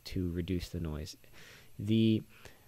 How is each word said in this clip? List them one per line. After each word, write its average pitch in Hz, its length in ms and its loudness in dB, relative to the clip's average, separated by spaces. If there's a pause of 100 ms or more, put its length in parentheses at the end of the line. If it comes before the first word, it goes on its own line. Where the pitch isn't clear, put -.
to 90 280 -4
reduce 87 380 -2
the 87 100 -6
noise. 78 380 -6 (640)
The, 110 420 4 (460)